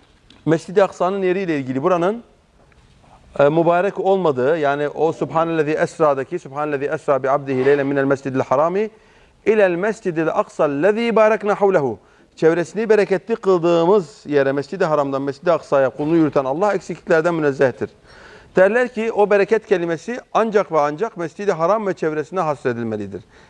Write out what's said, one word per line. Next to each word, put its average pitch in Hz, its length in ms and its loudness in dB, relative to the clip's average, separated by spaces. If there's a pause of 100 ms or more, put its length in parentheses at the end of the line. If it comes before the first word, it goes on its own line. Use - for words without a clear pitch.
(460)
Mescid-i 170 360 0
Aksa'nın 190 400 -2
yeriyle 180 360 -2
ilgili 131 240 -4
buranın, 185 400 0 (1160)
e, 143 100 4
mübarek 170 520 0
olmadığı, 165 580 0
yani 143 300 -2
o 160 240 -2
Subhanellezi 160 580 -2
Esra'daki, 156 680 -2
Subhanellezi 143 460 -6
Esra 139 380 -2
bi 135 80 0
abdihi 135 360 0
leylen 139 200 2
minel 139 180 0
mescidil 135 360 0
harami 170 500 -2 (560)
ilel 202 240 4
mescidil 175 580 -2
aksa'llezî 196 880 0
bâreknâ 214 440 2
havlehu. 160 380 2 (380)
Çevresini 170 520 0
bereketli 208 480 2
kıldığımız 170 880 2
yere, 139 260 2
Mescid-i 143 320 -4
Haram'dan 139 380 0
Mescid-i 143 300 -2
Aksa'ya 139 380 0
kulunu 151 260 -2
yürüten 147 280 2
Allah 175 300 -2
eksikliklerden 170 600 -2
münezzehtir. 139 560 0 (680)
Derler 214 320 4
ki 220 240 -6
o 196 180 0
bereket 208 360 2
kelimesi 170 540 -2 (120)
ancak 202 400 0
ve 156 80 2
ancak 151 360 -4
Mescid-i 185 360 -4
Haram 185 340 0
ve 185 80 -2
çevresine 156 460 -4
hasredilmelidir. 117 840 -4 (260)